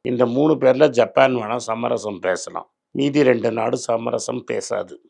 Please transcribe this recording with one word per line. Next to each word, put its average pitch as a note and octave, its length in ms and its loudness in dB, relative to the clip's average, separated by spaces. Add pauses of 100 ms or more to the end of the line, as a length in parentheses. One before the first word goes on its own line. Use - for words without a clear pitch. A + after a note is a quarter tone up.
இந்த B2 240 0
மூணு C#3+ 280 2
பேர்ல C3 340 4
ஜப்பான் B2+ 480 2
வேணா A2+ 200 -4
சமரசம் A2+ 600 -4
பேசலாம், F2 560 -6 (160)
மீதி C#3+ 320 0
ரெண்டு A#2 300 2
நாடு A#2 240 -2
சமரசம் A#2 680 -4
பேசாது. G2+ 640 -8